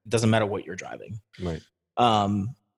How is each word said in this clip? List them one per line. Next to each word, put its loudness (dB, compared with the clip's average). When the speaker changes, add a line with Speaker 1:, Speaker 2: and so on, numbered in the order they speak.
Speaker 1:
It -16
doesn't 4
matter 4
what -4
you're -10
driving. -14
Speaker 2:
Right. -6
Speaker 1:
Um, 2